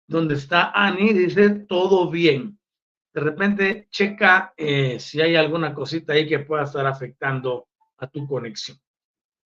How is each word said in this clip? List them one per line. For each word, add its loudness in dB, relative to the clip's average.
donde 0
está 0
Annie, 2
dice: 4
"Todo 0
bien". 0
De -6
repente -2
checa, 2
eh, -2
si -4
hay 4
alguna 0
cosita -6
ahí 2
que -2
pueda -4
estar -4
afectando -6
a -12
tu -10
conexión. -8